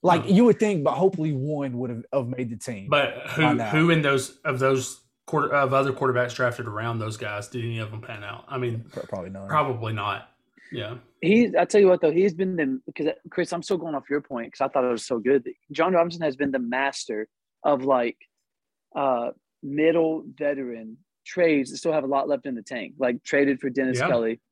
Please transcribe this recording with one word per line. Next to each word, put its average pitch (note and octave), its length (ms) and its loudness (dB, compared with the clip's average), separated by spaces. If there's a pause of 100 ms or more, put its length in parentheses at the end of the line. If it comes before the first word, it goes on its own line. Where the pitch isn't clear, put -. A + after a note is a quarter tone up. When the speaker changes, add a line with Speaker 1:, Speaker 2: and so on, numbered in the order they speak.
Speaker 1:
Like, F3 220 4
Speaker 2:
No. - 60 2
Speaker 1:
you G#3+ 140 8
would A3 140 6
think, G3+ 240 2
but C#3+ 100 2
hopefully D#3+ 400 0
one C#3 460 -4
would B2 100 -4
have, A#2+ 240 -8
have C3+ 140 0
made B2 220 -6
the A2+ 80 -10
team G2+ 320 -10
Speaker 2:
But C#3+ 260 2 (100)
Speaker 1:
by - 60 -10
Speaker 2:
who, D3+ 240 2
Speaker 1:
now. A2+ 140 -2
Speaker 2:
who D#3 200 4
in D#3+ 120 4
those, C#3 400 0
of C3+ 180 -2
those C3+ 420 0 (240)
quarter-, D3 280 -2
of C3+ 200 2
other C3+ 180 4
quarterbacks B2 440 0
drafted A#2 320 -2
around A2 320 -4
those A2 180 -6
guys, G#2 300 -8
did A#2+ 160 -8
any A2+ 160 -4
of G#2+ 100 -6
them A2+ 120 -12
pan G#2+ 220 -14
out? G#2 240 -12
I C3+ 100 -8
mean, A#2 340 -4
Speaker 1:
Pro-, - 120 -8
probably F#2 280 -8
not. G2 160 -12
Speaker 2:
probably B2+ 460 -2
not. G2+ 360 -6 (420)
Yeah. A2+ 260 -8 (240)
Speaker 3:
He's, G#3 340 4
I F3 100 4
tell G3+ 160 4
you F#3+ 60 8
what, F3+ 140 6
though, D#3+ 100 4
he's F#3 240 2
been F#3 220 -2
the, C3+ 220 0 (140)
'cause, D3+ 140 -4 (240)
Chris, F3 220 -4
I'm E3+ 100 -6
still F#3+ 140 0
going D#3+ 180 -4
off C3 140 -8
your C#3+ 120 0
point A#2+ 320 -10
'cause - 80 -4
I C#3 100 0
thought C3+ 120 2
it B2 80 2
was A#2 140 -2
so B2 120 -2
good. B2+ 300 2 (240)
John D#3+ 220 0
Robinson E3+ 280 2
has D3 140 -2
been C#3+ 160 -2
the C3 80 0
master A#2+ 680 -4 (360)
of, C#3+ 220 2
like, B2 320 2 (800)
uh, B2+ 360 0 (320)
middle D#3+ 600 2 (140)
veteran B2 600 -6 (280)
trades D3+ 460 2
that C3+ 60 -12
still E3+ 140 -2
have D3+ 120 0
a C3+ 40 -4
lot C3+ 220 0
left C3+ 160 -2
in C3+ 100 -6
the A2+ 80 -8
tank. A#2 340 -10
Like, B2 260 0
traded C#3 360 2
for C#3 100 -4
Dennis B2+ 300 -2
Speaker 2:
Yeah. C#3+ 80 0
Speaker 3:
Kelly. A#2 320 0 (120)